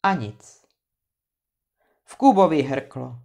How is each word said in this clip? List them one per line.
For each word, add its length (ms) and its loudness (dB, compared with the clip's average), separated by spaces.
A 100 0
nic. 520 -12
V 120 -20
Kubovi 460 4
hrklo. 640 -8